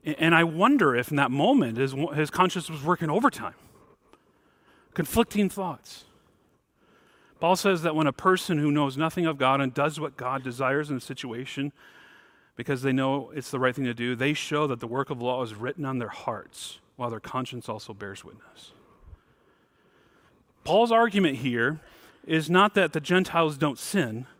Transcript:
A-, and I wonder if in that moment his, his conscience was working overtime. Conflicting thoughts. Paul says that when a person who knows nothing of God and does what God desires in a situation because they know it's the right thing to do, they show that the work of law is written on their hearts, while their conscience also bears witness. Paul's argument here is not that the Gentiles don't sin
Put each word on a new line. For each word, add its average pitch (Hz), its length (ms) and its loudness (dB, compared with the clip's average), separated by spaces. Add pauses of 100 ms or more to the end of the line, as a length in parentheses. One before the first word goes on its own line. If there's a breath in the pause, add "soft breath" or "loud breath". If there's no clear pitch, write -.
A-, 147 160 -4
and 165 140 6
I 170 80 8
wonder 170 520 4
if 120 160 0
in 151 40 -2
that 139 160 2
moment 143 460 2
his, 135 160 0 (200)
his 151 160 0
conscience 180 400 0
was 147 140 -10
working 165 260 0
overtime. 185 440 0 (1400 soft breath)
Conflicting 208 520 0
thoughts. - 580 -10 (1300 soft breath)
Paul 175 160 4
says 185 260 2
that 160 140 0
when 156 120 4
a 135 60 2
person 185 440 2
who 147 140 2
knows 143 240 2
nothing 165 300 0
of 156 120 0
God 131 220 4
and 127 140 -2
does 151 260 -2
what 151 180 -8
God 127 260 -4
desires 135 460 -2
in 135 80 -4
a 120 40 -6
situation 135 720 -8 (840 soft breath)
because 131 280 -4
they 135 100 2
know 135 420 -2
it's 135 160 -10
the 135 80 -4
right 127 160 2
thing 139 100 -4
to 120 80 -2
do, 123 220 -4
they 139 180 0
show 151 320 -2
that 127 140 -4
the 123 80 -10
work 127 220 -4
of 123 120 -8
law 123 220 -2
is 110 120 -8
written 135 280 -8
on 131 160 -4
their 113 100 -6
hearts, - 680 -10 (160)
while 120 140 -6
their 110 100 -8
conscience 127 480 -8
also 107 260 -10
bears 98 300 -14
witness. - 480 -20 (1900 soft breath)
Paul's 226 280 4
argument 202 460 4
here 123 440 0 (440 loud breath)
is 160 240 0
not 190 260 6
that 180 180 2
the 160 80 -2
Gentiles 165 560 2
don't 143 200 0
sin 127 480 -2 (140)